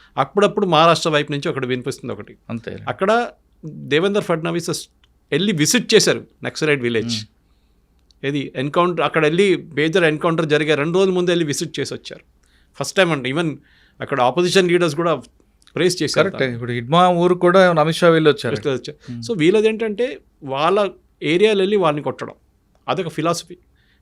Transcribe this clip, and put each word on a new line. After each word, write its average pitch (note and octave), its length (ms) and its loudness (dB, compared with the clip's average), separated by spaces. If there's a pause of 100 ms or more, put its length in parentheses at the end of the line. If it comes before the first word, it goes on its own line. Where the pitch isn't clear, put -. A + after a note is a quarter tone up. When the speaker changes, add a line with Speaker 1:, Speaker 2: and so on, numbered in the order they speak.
(180)
Speaker 1:
అప్పుడప్పుడు G3+ 480 0
మహారాష్ట్ర D#3+ 440 4
వైపు D3+ 220 0
నుంచి C#3+ 160 -4
ఒకటి C3+ 180 -4
వినిపిస్తుంది B2 460 -6
ఒకటి. G#2 240 -14 (140)
Speaker 2:
అంతే. A2+ 280 -10 (100)
Speaker 1:
అక్కడ F#3+ 220 -2 (720)
దేవేంద్ర F3+ 360 0
ఫడ్నవీస్ E3+ 500 -4
అస్-, - 160 -8 (460)
వెళ్ళి F#3+ 200 0
విజిట్ D#3+ 420 2
చేశారు B2+ 320 2 (160)
నక్సలైట్ C#3+ 400 -2
విలేజ్. A#2 340 -2
Speaker 2:
Hmm. G#2+ 120 -12 (920)
Speaker 1:
ఏది C#3 340 -4
ఎన్‌కౌంటర్, E3 480 0
అక్కడ D#3 200 0
వెళ్ళి F3 500 2
మేజర్ D#3+ 300 2
ఎన్‌కౌంటర్ D#3+ 420 0
జరిగే D3+ 280 2
రెండు E3 240 0
రోజుల F#3+ 160 2
ముందు F3+ 160 0
వెళ్ళి E3+ 160 0
విజిట్ C#3+ 340 -6
చేసి B2+ 140 -6
వచ్చారు. - 300 -16 (540)
ఫస్ట్ - 180 -8
టైమ్ F3+ 160 2
అండి. C3 200 -4
Even E3 160 -2 (520)
అక్కడ C3 200 -4
అపోజిషన్ F3 480 2
లీడర్స్ E3+ 280 2
కూడా E3+ 180 0 (640)
ప్రైజ్ E3+ 260 0
చేశారు D#3 220 2
Speaker 2:
కరెక్ట్. F#3+ 160 -4
Speaker 1:
దాన్ని. B2+ 140 -2
Speaker 2:
ఇప్పుడు A#2+ 180 -8
హిడ్మా C#3+ 360 2
ఊరు F3+ 260 2
కూడా F3+ 360 4
అమిత్ D#3+ 260 2
షా F3 120 4
వెళ్ళి D#3+ 220 6
వచ్చారు. B2 240 -2
Speaker 1:
వెళ్ళి C3+ 180 -4
వచ్చారు. B2+ 320 -8
Speaker 2:
Hmm. A#2+ 180 -12
Speaker 1:
So G3+ 160 -6
వీళ్ళది G#3 300 2
ఏంటంటే A3 380 -4 (360)
వాళ్ళ D3+ 360 0 (440)
ఏరియాలో G3 380 2
వెళ్ళి G3 160 0
వాళ్ళని D3+ 260 2
కొట్టడం, B2 320 -8 (520)
అదొక D#3+ 220 -4
ఫిలాసఫీ. E3 480 -4 (460)